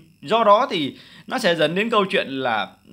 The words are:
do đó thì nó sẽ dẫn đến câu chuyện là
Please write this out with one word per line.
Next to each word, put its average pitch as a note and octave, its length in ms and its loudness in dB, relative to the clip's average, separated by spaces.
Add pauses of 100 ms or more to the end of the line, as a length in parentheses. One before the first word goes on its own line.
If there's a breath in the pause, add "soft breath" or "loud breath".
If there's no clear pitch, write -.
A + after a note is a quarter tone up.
(220)
do A3 220 0
đó G#3+ 260 6
thì D3 280 -6 (280 loud breath)
nó B3 120 -8
sẽ F3 160 2
dẫn D#3 200 0
đến G#3+ 160 -2
câu G#3 200 2
chuyện F3+ 180 -2
là B2 400 -4 (240)